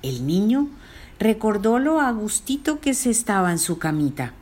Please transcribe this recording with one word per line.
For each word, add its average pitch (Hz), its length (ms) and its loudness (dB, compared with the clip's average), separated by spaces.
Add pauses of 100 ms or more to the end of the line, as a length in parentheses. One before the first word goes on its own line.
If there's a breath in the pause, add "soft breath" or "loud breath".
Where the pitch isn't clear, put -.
El 131 240 -6
niño 220 420 2 (500 loud breath)
recordó 220 600 2
lo 311 200 2
a 254 120 2
gustito 262 680 -4
que 277 140 0
se 254 160 0
estaba 202 420 2
en 170 60 0
su 165 220 -2
camita 147 640 -2